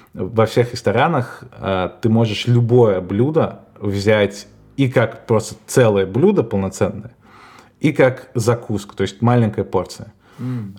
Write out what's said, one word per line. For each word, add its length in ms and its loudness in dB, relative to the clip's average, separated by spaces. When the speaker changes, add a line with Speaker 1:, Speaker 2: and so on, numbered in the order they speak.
Speaker 1:
Во 320 -2
всех 260 0
ресторанах, 720 -2
э, 300 -4
ты 60 0
можешь 400 0
любое 540 4
блюдо 640 -2
взять 680 0
и 120 2
как 360 -2
просто 300 -2
целое 380 4
блюдо 380 2
полноценное, 680 -4
и 100 2
как 420 0
закуску, 640 -2
то 80 -2
есть 180 -6
маленькая 420 2
порция. 500 -6
Speaker 2:
М. 400 -8